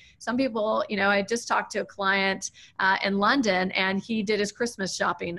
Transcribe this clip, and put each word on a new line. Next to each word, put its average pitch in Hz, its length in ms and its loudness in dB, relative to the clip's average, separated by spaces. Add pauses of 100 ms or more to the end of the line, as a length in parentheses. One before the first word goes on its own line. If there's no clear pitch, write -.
(180)
Some 233 200 -2
people, 220 500 0
you 214 80 -4
know, 196 140 4
I 202 100 4
just 233 260 -2
talked 214 260 -2
to 202 80 -2
a - 40 -2
client, 190 680 0 (260)
uh, 190 260 4
in 196 140 0
London, 202 540 2
and 190 280 0
he 220 220 -2
did 202 180 0
his 202 100 -2
Christmas 214 460 -4
shopping 180 420 -2